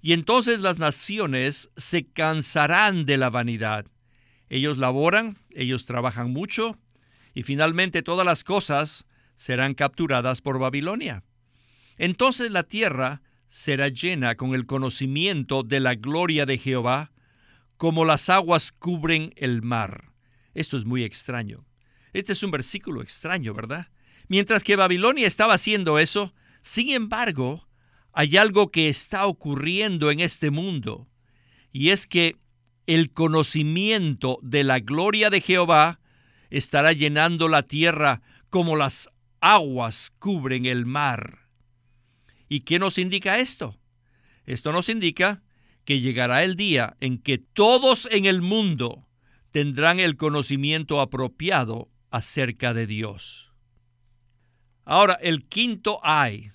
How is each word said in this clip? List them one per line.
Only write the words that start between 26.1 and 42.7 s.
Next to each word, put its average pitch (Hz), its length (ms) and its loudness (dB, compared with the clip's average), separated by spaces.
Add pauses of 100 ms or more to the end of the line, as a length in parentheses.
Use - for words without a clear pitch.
sin 240 260 -2
embargo, 214 800 -4 (460)
hay 151 240 2
algo 202 340 4
que 156 180 2
está 196 380 -2
ocurriendo 160 840 -2
en 147 120 0
este 160 280 0
mundo, 147 580 -6 (640)
y 139 180 2
es 196 180 2
que 170 300 2 (500)
el 165 240 4
conocimiento 160 1300 0
de 139 220 0
la 131 160 2
gloria 196 500 0
de 196 120 2
Jehová 170 580 4 (500)
estará 147 440 2
llenando 156 560 2
la 147 140 4
tierra 151 580 0 (280)
como 170 280 0
las 139 320 -2 (320)
aguas 139 760 2
cubren 131 480 -2
el 123 200 0
mar. 135 540 -4 (1080)
¿Y 143 140 -4
qué 170 180 0